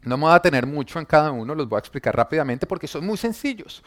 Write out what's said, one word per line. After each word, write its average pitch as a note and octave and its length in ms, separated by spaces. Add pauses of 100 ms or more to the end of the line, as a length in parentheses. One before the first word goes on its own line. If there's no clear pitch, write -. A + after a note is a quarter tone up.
No B2 140
me C#3+ 60
voy D#3+ 100
a - 20
detener D#3+ 320
mucho C#3+ 320
en D#3 60
cada D3+ 260
uno, B2 240
los D3 140
voy G#2+ 80
a G#2 40
explicar - 360
rápidamente B2+ 500
porque F3+ 220
son D#3 180
muy G#3 100
sencillos. A#3 720